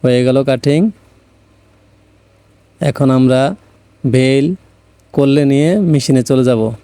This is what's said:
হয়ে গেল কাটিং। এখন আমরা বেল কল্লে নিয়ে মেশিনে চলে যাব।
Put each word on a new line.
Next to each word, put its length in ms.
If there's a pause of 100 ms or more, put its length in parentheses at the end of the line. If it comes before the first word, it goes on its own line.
হয়ে 240
গেল 120 (120)
কাটিং। 300 (2000)
এখন 280 (100)
আমরা 220 (640)
বেল 400 (720)
কল্লে 280 (100)
নিয়ে 180 (220)
মেশিনে 380
চলে 180
যাব। 140 (220)